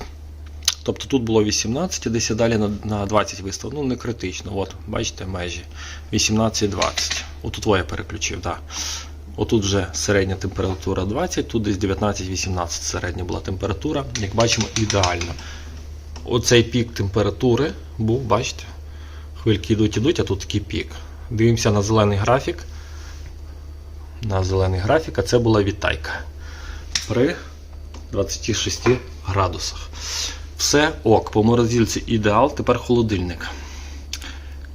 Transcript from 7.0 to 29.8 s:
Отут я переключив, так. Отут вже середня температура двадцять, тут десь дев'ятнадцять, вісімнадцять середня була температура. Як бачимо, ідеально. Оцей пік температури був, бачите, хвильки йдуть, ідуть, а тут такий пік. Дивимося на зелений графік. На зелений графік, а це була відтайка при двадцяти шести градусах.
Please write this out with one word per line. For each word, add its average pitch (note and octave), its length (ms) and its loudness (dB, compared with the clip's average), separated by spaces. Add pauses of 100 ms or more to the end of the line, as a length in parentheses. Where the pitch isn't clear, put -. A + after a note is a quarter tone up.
Отут A2 240 -4
я F#2+ 160 4
переключив, - 580 -6
так. E2 200 -4 (760)
Отут G#2+ 280 2
вже G2 300 2
середня F#2+ 420 2
температура F#2+ 680 -2
двадцять, C#3+ 420 -2
тут A2+ 160 0
десь G#2 140 0
дев'ятнадцять, G2 500 0
вісімнадцять F#2 560 -2
середня F#2 400 -4
була F2 160 -4
температура. G#2 640 -2 (140)
Як G2 160 -4
бачимо, A2+ 320 4 (100)
ідеально. F2 560 2 (920)
Оцей A#2+ 380 6
пік A#2 300 0
температури A2+ 800 2 (260)
був, A2+ 240 2
бачите, A2+ 420 2 (800)
хвильки A2 320 2
йдуть, G#2 240 4
ідуть, D3 220 4
а G#2+ 40 2
тут F#2+ 160 0
такий - 220 -2
пік. F#2+ 260 -6 (420)
Дивимося A2+ 420 4
на G#2 100 4
зелений G#2 360 6
графік. B2 460 2 (1600)
На G2 220 0
зелений F#2 360 4
графік, B2 400 2
а - 40 0
це B2 160 4
була A2 240 6
відтайка - 480 -2 (960)
при C3 280 2 (760)
двадцяти G2+ 420 0
шести A#2+ 440 2 (280)
градусах. - 640 -2 (680)